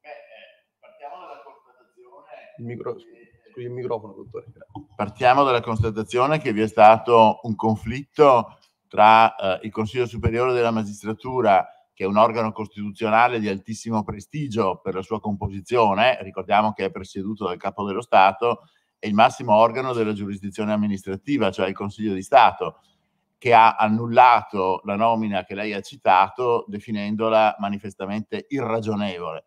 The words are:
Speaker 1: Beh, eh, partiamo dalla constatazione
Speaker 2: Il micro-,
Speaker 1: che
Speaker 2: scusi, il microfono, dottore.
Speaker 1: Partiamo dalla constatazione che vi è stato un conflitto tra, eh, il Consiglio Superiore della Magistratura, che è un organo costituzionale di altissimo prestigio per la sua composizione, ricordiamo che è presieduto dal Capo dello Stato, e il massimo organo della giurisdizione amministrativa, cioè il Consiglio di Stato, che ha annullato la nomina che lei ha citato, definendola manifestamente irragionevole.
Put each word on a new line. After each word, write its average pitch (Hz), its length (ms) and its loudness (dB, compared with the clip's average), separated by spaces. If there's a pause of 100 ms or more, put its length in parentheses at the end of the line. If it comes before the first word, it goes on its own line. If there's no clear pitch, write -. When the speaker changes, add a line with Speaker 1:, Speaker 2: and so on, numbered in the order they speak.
Speaker 1:
Beh, 151 80 -20
eh, - 680 -20
partiamo - 400 -20
dalla - 240 -20
constatazione - 840 -20 (320)
Speaker 2:
Il 120 60 -18
micro-, 120 300 -12
Speaker 1:
che - 560 -20
Speaker 2:
scusi, 123 160 -16
il 120 60 -12
microfono, 117 400 -10
dottore. - 340 -18 (480)
Speaker 1:
Partiamo 127 480 2
dalla 123 200 2
constatazione 117 760 -2
che 143 140 -4
vi 104 80 -2
è 110 80 0
stato 110 720 6
un 110 140 -6
conflitto 117 1040 0 (260)
tra, 110 480 6
eh, 95 320 -4
il 107 60 -12
Consiglio 110 340 -4
Superiore 117 460 -2
della 120 180 0
Magistratura, 107 960 -2 (260)
che - 120 -10
è - 20 -2
un 101 120 0
organo 110 340 0
costituzionale 110 880 -2
di 104 80 -4
altissimo 107 560 -6
prestigio 104 760 -6
per 95 140 -10
la 92 80 -8
sua 107 160 -8
composizione, 104 1040 -2
ricordiamo 98 500 -2
che 98 120 -6
è 95 80 -4
presieduto 98 540 -10
dal 90 100 -6
Capo 98 280 -8
dello 101 160 -6
Stato, 110 680 0 (320)
e 107 80 -10
il 104 60 -4
massimo 117 420 2
organo 117 360 0
della 110 200 -2
giurisdizione 101 600 -8
amministrativa, 104 800 -4
cioè 95 160 -4
il 95 80 -6
Consiglio 101 400 -6
di 95 80 -8
Stato, 92 560 2 (580)
che 120 160 0
ha 113 220 6
annullato 110 1120 2
la 101 120 -6
nomina 110 480 -2
che 98 100 -12
lei 104 200 -6
ha 98 80 -6
citato, 110 840 0
definendola 107 920 -2
manifestamente 101 880 -8
irragionevole. 104 1000 -6